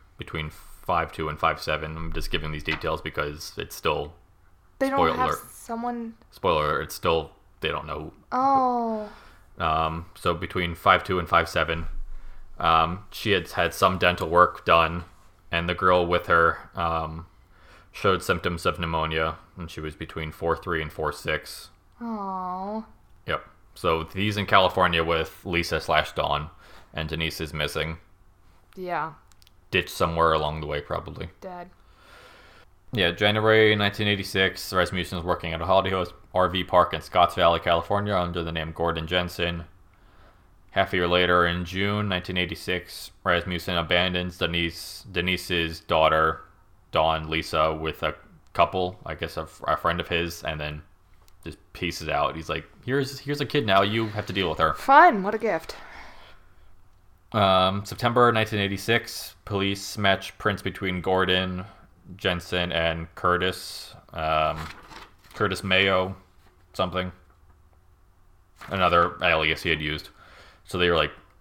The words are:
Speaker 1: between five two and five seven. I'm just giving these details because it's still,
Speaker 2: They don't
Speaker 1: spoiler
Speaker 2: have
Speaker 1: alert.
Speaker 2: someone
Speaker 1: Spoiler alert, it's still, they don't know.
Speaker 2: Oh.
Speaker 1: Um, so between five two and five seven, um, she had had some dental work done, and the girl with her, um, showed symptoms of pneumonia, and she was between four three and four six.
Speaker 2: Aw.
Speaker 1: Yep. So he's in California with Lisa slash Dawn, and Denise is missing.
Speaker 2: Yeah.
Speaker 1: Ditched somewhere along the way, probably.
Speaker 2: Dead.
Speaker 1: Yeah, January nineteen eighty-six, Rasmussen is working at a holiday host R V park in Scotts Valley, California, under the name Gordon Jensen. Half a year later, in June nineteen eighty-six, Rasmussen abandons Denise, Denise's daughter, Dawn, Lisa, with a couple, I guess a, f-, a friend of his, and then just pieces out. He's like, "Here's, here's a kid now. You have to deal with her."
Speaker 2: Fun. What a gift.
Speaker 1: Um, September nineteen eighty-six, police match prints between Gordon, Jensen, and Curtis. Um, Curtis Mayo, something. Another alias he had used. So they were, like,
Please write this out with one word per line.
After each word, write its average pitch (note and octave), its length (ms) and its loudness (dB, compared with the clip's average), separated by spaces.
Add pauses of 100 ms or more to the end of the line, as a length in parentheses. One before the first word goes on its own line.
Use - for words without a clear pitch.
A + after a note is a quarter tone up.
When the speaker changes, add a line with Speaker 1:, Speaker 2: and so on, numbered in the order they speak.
(160)
Speaker 1:
between D#2 340 -6
five - 640 -4
two D#2 160 -4
and D2+ 100 -6
five D#2 220 0
seven. D#2 360 -4
I'm D#2+ 160 -4
just D2+ 180 -2
giving D#2 220 -2
these D2+ 120 -6
details D#2 360 -4
because D2+ 560 -8
it's D#2+ 200 -10
still, D2 380 -2 (640)
Speaker 2:
They C4+ 120 0
don't C4+ 80 -2
Speaker 1:
spoiler E3 180 2
Speaker 2:
have B3+ 140 0
Speaker 1:
alert. - 200 -6
Speaker 2:
someone A#3 640 -8 (160)
Speaker 1:
Spoiler - 400 0
alert, - 120 0
it's D#2 120 -10
still, E2 380 0 (280)
they D#2 80 -2
don't D2+ 180 -6
know. D2+ 260 -10 (200)
Speaker 2:
Oh. B3 760 0 (500)
Speaker 1:
Um, D#2+ 480 0 (100)
so F2 180 -2
between F2 420 -4
five F#2 280 6
two F#2 140 0
and E2+ 100 -4
five E2 200 4
seven, E2 380 0 (720)
um, E2 520 2
she - 220 -2
had F2+ 180 0
had E2+ 240 0
some F#2 240 2
dental F2 300 2
work F2 360 4
done, E2 400 2 (480)
and E2+ 160 -2
the F2+ 60 0
girl F2+ 300 4
with F2 220 0
her, E2 480 2
um, E2 520 -4 (680)
showed F#2 320 2
symptoms F2 420 -2
of D#2+ 140 0
pneumonia, D#2+ 560 -2 (200)
and E2+ 140 -12
she - 100 -14
was D#2 140 -8
between D#2+ 380 -10
four E2 240 -2
three E2 260 -4
and D#2 100 -8
four D#2 200 -4
six. - 580 -6 (300)
Speaker 2:
Aw. G3 840 -8 (440)
Speaker 1:
Yep. D#2 180 -4 (300)
So D#2+ 380 0
he's G2+ 240 0
in G2+ 100 -4
California F2+ 580 4
with D#2+ 400 -2
Lisa E2+ 360 0
slash D#2 320 0
Dawn, D2+ 380 -2 (440)
and D#2+ 140 -6
Denise D#2+ 320 -4
is D#2 140 -6
missing. D#2 440 -4 (760)
Speaker 2:
Yeah. E3 380 -6 (580)
Speaker 1:
Ditched F2+ 200 0
somewhere E2 420 2
along D#2 280 0
the D2+ 60 -8
way, D2 140 -4
probably. E2 480 -8 (120)
Speaker 2:
Dead. F3+ 300 -16 (1200)
Speaker 1:
Yeah, F2+ 180 2
January G#2+ 640 4
nineteen G#2 320 0
eighty-six, F#2+ 640 0
Rasmussen F2+ 460 0
is E2 60 -6
working E2 280 -2
at E2 80 -4
a E2 60 -6
holiday F#2+ 240 4
host F#2 220 -2 (220)
R F2+ 140 4
V F#2 160 -2
park - 300 4
in D2+ 80 -4
Scotts F2 320 4
Valley, E2+ 260 4
California, G2+ 540 0
under F2 280 0
the E2 80 -4
name D#2+ 220 -4
Gordon E2 340 -2
Jensen. F2 580 -2 (1080)
Half G2 220 0
a F#2+ 40 0
year F2 100 2
later, F2+ 400 4
in F2 200 -2
June G2+ 420 -2
nineteen F2+ 300 -4
eighty-six, F2+ 720 -4 (140)
Rasmussen F2+ 520 0
abandons F2+ 640 0
Denise, E2+ 760 -4
Denise's F2 680 -2
daughter, D#2+ 600 4 (500)
Dawn, D#2+ 380 2
Lisa, D#2+ 460 0
with D#2 280 -6
a D#2 120 -2 (400)
couple, F2+ 520 0
I E2 80 -6
guess D#2+ 220 -8
a, E2 60 -6
f-, - 260 -14
a D#2 80 2
friend E2+ 240 0
of - 80 -6
his, E2+ 340 -2
and D#2 160 -6
then D2+ 240 -8 (600)
just - 140 -14 (160)
pieces E2 340 -6
out. D2 280 0
He's D#2+ 120 -10
like, D#2 160 -4 (220)
"Here's, C3+ 320 -2
here's C#3+ 240 -6
a B2+ 40 -4
kid C#3 200 -2
now. G2 160 6
You A2 260 0
have G#2 180 -6
to F#2+ 60 -8
deal F#2 160 0
with D#2 120 -4
her." D#2+ 140 4
Speaker 2:
Fun. C#4 480 6
What G3+ 120 -4
a A3 40 -2
gift. G3 380 -4 (1600)
Speaker 1:
Um, F#2+ 520 4
September A#2+ 480 4
nineteen A2 280 0
eighty-six, G2 760 -2 (100)
police G2+ 540 -2
match G2 400 0
prints G2+ 240 -2
between F2+ 380 -4
Gordon, F#2 640 2 (520)
Jensen, F2+ 560 -2
and E2 420 -2
Curtis. - 800 -2 (180)
Um, D#2 540 0 (680)
Curtis F#2+ 280 -2
Mayo, F#2+ 540 2 (560)
something. F2+ 400 -2 (1600)
Another F2 540 4
alias D#2+ 400 2
he E2 80 0
had D#2 100 0
used. D2+ 280 -6 (560)
So - 120 -8
they F2 140 4
were, E2+ 60 4
like, D2+ 160 2 (280)